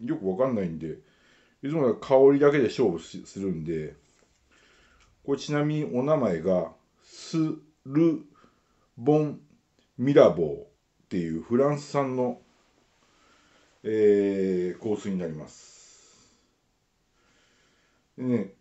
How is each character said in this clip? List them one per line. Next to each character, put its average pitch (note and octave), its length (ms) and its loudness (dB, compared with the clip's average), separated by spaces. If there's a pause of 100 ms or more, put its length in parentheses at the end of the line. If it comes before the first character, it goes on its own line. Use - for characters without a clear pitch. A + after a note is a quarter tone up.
よ C#3+ 140 -6
く F#2+ 140 -6
わ F2+ 80 -4
か C3 140 0
ん - 20 -2
な G2+ 80 -2
い F2 60 -4
ん D#2+ 100 -10
で、 D#2 200 -12 (640)
い C3+ 80 -8
つ - 0 -
も C#3 240 0
香 - 220 2 (180)
り C#3 60 2
だ C#3+ 120 6
け D3+ 60 2
で B2+ 60 2
勝 G#2+ 260 0
負 E2 120 -6
し-、 - 220 -16
す - 140 -18
る G2 140 -4
ん D#2+ 120 -10
で、 D#2 300 -8 (1300)
こ C#3 80 -4
れ C#3 60 -2
ち D3 160 -8
な D3 100 0
み D3+ 120 -2
に D3+ 80 -4 (140)
お B2+ 40 0
名 D3+ 160 0
前 F#2 240 -2
が、 F2+ 300 0 (300)
ス - 360 -10 (480)
ル D#3 360 0 (760)
ボ D3 220 2
ン D3 200 -6 (560)
ミ C3+ 160 0
ラ C#3 160 10
ボ F2 140 0
ー D2+ 220 -4
っ - 20 -20 (420)
て G2 100 -4
い E2 180 -2
う E2 60 -8
フ A#2+ 160 0
ラ C#3 100 4
ン D3 100 -2
ス - 120 -16
産 C3+ 260 -4
の、 B2 240 -4 (1400)
え G2 920 2
ー、 - 60 -18
香 G#2+ 160 -2
水 G#2 140 -6
に F#2 60 -4
な F2 80 -6
り D#2+ 80 -8
ま D2+ 120 -14
す。 - 880 -20 (1800)
で B2+ 80 -10
ね、 A#2 360 -2